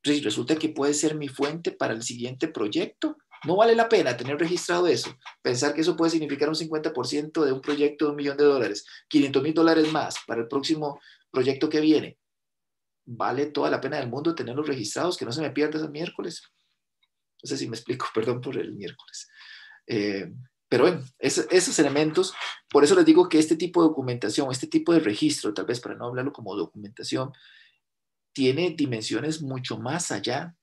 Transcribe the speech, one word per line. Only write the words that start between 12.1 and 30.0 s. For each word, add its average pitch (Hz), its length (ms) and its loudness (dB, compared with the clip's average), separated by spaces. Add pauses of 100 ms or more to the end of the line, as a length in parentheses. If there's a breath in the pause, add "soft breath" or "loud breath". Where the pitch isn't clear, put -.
Vale 120 420 -2
toda 151 220 -2
la 139 120 0
pena 151 160 -4
del 131 100 -4
mundo 151 280 -2
tenerlos 131 320 -6
registrados, 139 500 -4
que - 80 -6
no 117 60 -6
se 151 100 -6
me 147 100 -4
pierda 151 280 -2
ese 151 100 -6
miércoles. 165 540 -10 (1000)
No - 40 -14
sé 135 100 -6
si - 100 -6
me 117 80 -10
explico, - 340 -6
<laughs> - 40 -12
perdón 117 260 -2
por 127 180 -8
el - 160 -8
miércoles. - 540 -16 (600 loud breath)
Eh, 101 440 -4 (380)
pero 127 160 4
bueno, 170 180 2 (160)
es-, 135 320 -2
esos 180 280 2
elementos, 156 540 2 (360 loud breath)
por - 140 8
eso 196 120 8
les 175 100 8
digo 165 220 8
que 156 120 4
este 156 160 4
tipo 170 260 0
de 160 80 6
documentación, 127 640 -2
este 131 160 -6
tipo 160 260 4
de 165 60 8
registro, 107 540 0
tal - 120 -4
vez 123 140 -2
para 110 160 -10
no 113 100 -10
hablarlo 127 260 -4
como 104 240 -10
documentación, 110 760 -6 (1000 soft breath)
tiene 139 360 2
dimensiones 139 720 -4
mucho 131 380 -8
más 135 320 -6